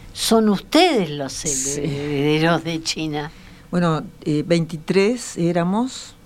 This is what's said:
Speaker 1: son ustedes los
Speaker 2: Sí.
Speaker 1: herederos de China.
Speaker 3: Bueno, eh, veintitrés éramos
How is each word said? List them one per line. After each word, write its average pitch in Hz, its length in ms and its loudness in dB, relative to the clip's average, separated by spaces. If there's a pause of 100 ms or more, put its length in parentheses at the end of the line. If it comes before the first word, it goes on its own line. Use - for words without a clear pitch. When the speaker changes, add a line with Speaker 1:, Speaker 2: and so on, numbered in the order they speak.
(120)
Speaker 1:
son 220 380 2
ustedes 247 640 2
los 139 200 -6
Speaker 2:
Sí. 139 500 -6
Speaker 1:
herederos 147 840 2
de 160 180 -4
China. 151 480 -4 (400)
Speaker 3:
Bueno, 170 320 2 (220)
eh, 151 200 0
veintitrés 175 920 0
éramos 175 760 -2 (100)